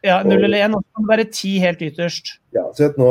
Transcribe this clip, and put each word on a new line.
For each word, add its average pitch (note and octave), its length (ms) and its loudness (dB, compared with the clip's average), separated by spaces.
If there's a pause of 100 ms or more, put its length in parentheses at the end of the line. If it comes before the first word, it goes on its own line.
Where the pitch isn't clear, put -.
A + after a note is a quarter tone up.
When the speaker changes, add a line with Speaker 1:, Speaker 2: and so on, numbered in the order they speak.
Speaker 1:
Ja, F#3+ 200 2
null G3 160 4
Speaker 2:
Og G3 80 2
Speaker 1:
eller G#3 160 2
en, G#3+ 120 0
og G3 100 -6
så - 100 -20
kan G#3+ 80 -4
det G#3+ 80 0
være A3 220 0
ti G3 260 -4
helt F3 240 0
ytterst. - 540 -8 (180)
Speaker 2:
Ja, F#3 160 0
så D3 160 0
vet C#3+ 100 -4
nå B2+ 120 4